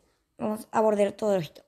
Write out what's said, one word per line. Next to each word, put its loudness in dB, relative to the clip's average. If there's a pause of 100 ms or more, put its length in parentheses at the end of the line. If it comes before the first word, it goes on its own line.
(380)
Vamos -8
a 0
bordear 2
todo 0
el 0
ojito. -16